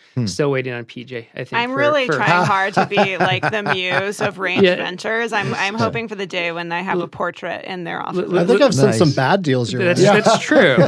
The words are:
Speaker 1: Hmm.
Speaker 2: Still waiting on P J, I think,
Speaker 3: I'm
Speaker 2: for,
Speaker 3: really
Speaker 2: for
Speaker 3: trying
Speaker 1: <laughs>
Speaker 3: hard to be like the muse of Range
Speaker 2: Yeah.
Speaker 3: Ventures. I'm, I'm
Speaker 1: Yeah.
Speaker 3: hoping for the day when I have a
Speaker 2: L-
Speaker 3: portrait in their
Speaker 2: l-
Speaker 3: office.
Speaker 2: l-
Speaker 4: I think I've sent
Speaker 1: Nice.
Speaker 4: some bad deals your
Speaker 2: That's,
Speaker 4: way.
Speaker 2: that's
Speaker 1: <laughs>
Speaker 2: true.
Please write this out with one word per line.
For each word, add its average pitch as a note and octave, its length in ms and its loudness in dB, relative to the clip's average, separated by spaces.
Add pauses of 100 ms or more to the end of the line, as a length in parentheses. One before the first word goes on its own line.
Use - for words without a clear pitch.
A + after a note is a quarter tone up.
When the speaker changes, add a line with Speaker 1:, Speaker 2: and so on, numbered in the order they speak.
(160)
Speaker 1:
Hmm. B2 100 -2
Speaker 2:
Still C#3 260 -2
waiting C3 220 -4
on A#2+ 100 -10
P A#2+ 220 -16
J, A#2+ 280 -14
I B2+ 120 -10
think, - 80 -12
Speaker 3:
I'm A#3+ 180 -2
Speaker 2:
for, C4+ 60 -6
Speaker 3:
really C#4+ 300 2
Speaker 2:
for A3+ 80 0
Speaker 3:
trying F3 300 2
Speaker 1:
<laughs> - 0 -
Speaker 3:
hard G3 280 0
to F#3 140 2
be G3 300 0
like F#3 320 0
the G#3+ 140 -4 (100)
muse F#3 460 -2
of G3+ 180 -4
Range F#3 260 0
Speaker 2:
Yeah. F3+ 120 4
Speaker 3:
Ventures. G#3+ 560 -4
I'm, G3 220 -2
I'm G3 220 -4
Speaker 1:
Yeah. A3+ 40 -4
Speaker 3:
hoping A3+ 300 -4
for G#3+ 60 -10
the F#3+ 120 -8
day E3+ 240 -4
when E3+ 220 -8
I F3 80 -4
have F#3 160 -4
a F3 60 -2
Speaker 2:
L- E3+ 40 -8
Speaker 3:
portrait - 560 -8
in F3+ 220 -10
their F3 160 -8
Speaker 2:
l- - 60 -8
Speaker 3:
office. F3+ 220 -4
Speaker 2:
l- F3+ 80 0
Speaker 4:
I F3 80 2
think A3+ 160 4
I've C4 140 4
sent - 140 4
Speaker 1:
Nice. - 100 0
Speaker 4:
some D#3 140 4
bad D#3+ 300 0
deals B2 280 0
your B2 100 -2
Speaker 2:
That's, F3 200 2
Speaker 4:
way. F#3 60 6
Speaker 2:
that's G#3 320 4
Speaker 1:
<laughs> - 40 -8
Speaker 2:
true. G3+ 320 4 (120)